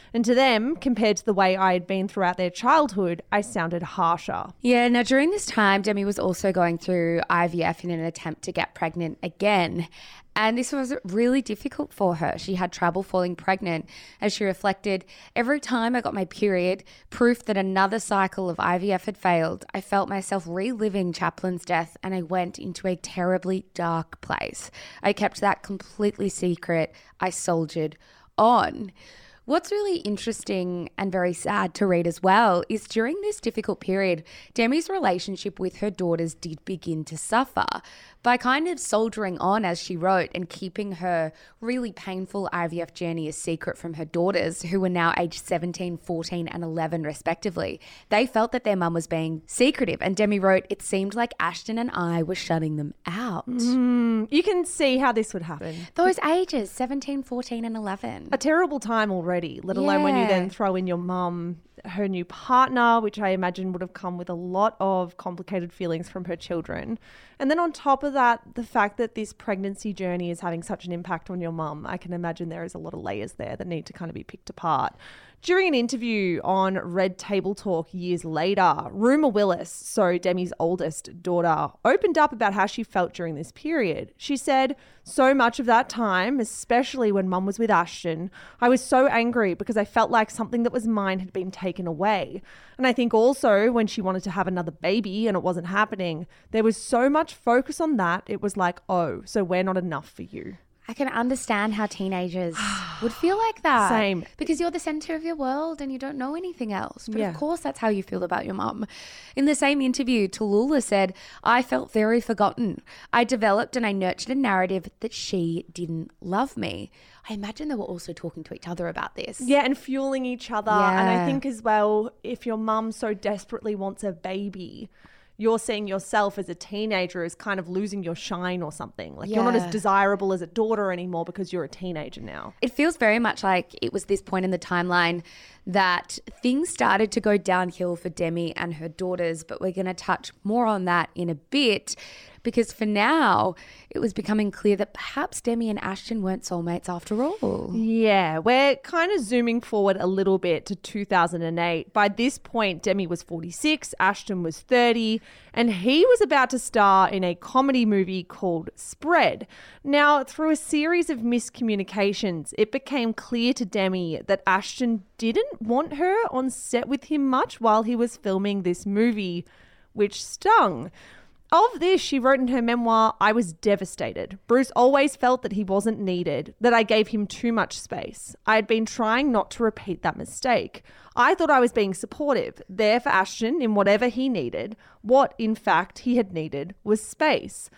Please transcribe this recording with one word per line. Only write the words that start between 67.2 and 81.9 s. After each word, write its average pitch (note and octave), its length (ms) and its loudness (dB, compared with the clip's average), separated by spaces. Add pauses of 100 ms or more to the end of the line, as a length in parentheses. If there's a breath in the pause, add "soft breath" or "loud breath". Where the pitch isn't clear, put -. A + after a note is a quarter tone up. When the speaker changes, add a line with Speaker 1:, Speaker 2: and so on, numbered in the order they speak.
Speaker 1:
And C#4 140 0
then D#4+ 80 2
on E4+ 140 0
top C4+ 280 0
of C#4+ 120 -2
that, A#3+ 260 4 (160)
the A#3+ 80 -6
fact G#3 340 0
that A3+ 160 -2
this G#3+ 200 -8
pregnancy G3 600 -4
journey F3+ 380 -4
is E3+ 80 -6
having E3+ 240 -6
such - 220 -8
an F3 80 -6
impact F3 360 -6
on F3+ 120 -6
your E3 100 -4
mum, D3+ 340 -6
I F#3 120 -6
can F3+ 160 -10
imagine E3+ 340 -6
there E3 160 -10
is E3+ 100 -12
a E3+ 60 -12
lot D#3+ 140 -12
of D#3 80 -10
layers G2+ 320 -8
there - 240 -10
that - 100 -10
need E3 200 -6
to - 60 -20
kind E3 160 -12
of - 60 -12
be - 80 -12
picked - 260 -20
apart. D3 460 -2 (460 loud breath)
During F#4 260 2
an D#4+ 80 2
interview A3 680 0
on F#3+ 360 0
Red F#3 400 -2
Table G3 340 -2
Talk F3 380 -4
years F3+ 340 -4
later, E3 500 2 (140)
Rumer C4 420 4
Willis, F#3+ 380 2
so F3+ 480 0
Demi's F3+ 420 -2
oldest E3+ 640 -4
daughter, E3+ 500 2 (120)
opened E4+ 340 2